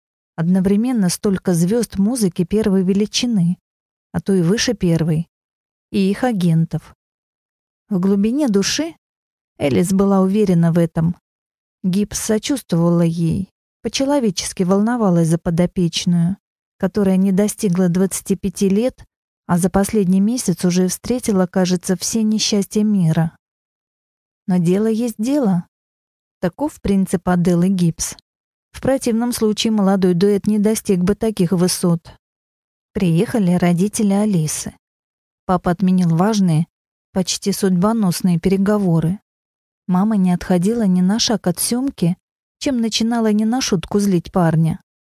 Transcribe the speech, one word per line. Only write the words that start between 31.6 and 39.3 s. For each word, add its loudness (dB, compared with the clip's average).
Приехали 0
родители 0
Алисы. -2
Папа -2
отменил 2
важные, 2
почти -4
судьбоносные 0
переговоры. 0